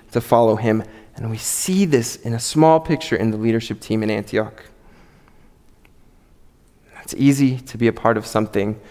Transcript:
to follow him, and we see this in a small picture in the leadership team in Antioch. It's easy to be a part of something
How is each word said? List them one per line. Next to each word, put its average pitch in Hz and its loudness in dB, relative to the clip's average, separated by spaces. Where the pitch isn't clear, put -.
to 120 -2
follow 117 4
him, 110 0
and 110 -8
we 110 -6
see 190 -2
this 131 2
in - -8
a 117 -4
small 160 4
picture 151 -2
in 110 0
the 107 -4
leadership 113 -2
team 110 -4
in 107 -2
Antioch. 107 -4
It's - -16
easy 139 2
to - -16
be 113 2
a 110 0
part 113 2
of 107 -6
something 104 -2